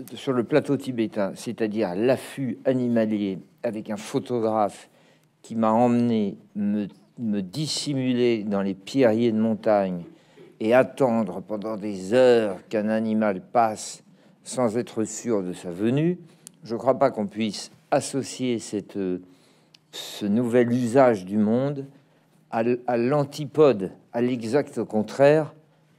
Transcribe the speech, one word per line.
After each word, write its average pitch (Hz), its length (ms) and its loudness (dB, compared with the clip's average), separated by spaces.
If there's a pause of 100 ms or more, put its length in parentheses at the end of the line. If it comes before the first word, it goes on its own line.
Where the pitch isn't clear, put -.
(160)
sur 131 180 -4
le 123 100 2
plateau 143 320 0
tibétain, 113 600 -4
c'est-à-dire 107 600 -4
l'affût 123 680 -2
animalier 110 760 0 (240)
avec 110 260 -6
un 107 80 -6
photographe 110 920 -2 (520)
qui - 140 -14
m'a 113 160 2
emmené 120 640 2 (220)
me, 104 300 0 (300)
me 104 240 -2
dissimuler 123 1000 0
dans 101 180 0
les 98 120 -2
pierriers 117 580 2
de 110 80 0
montagne 101 640 2 (600)
et 110 120 4
attendre 113 680 2
pendant 107 340 -8
des 95 380 -6
heures 117 540 6
qu'un 107 200 -2
animal 110 540 0
passe - 600 -2 (400)
sans 120 340 -2
être 113 280 -4
sûr 107 360 -2
de 90 120 -8
sa 90 180 -10
venue, 135 480 0 (440)
je 113 120 -6
crois 127 240 0
pas 135 100 4
qu'on 107 160 -4
puisse 104 460 -6 (180)
associer 127 680 -4
cette, - 360 -8
euh, 90 280 -4 (680)
ce - 360 -8
nouvel 120 440 2
usage 120 540 4
du 101 140 -2
monde 135 480 0 (640)
à 117 100 -2
l-, 120 240 0
à 123 120 0
l'antipode, 135 920 2 (240)
à 120 80 -2
l'exact 123 640 -2
contraire 139 720 2 (420)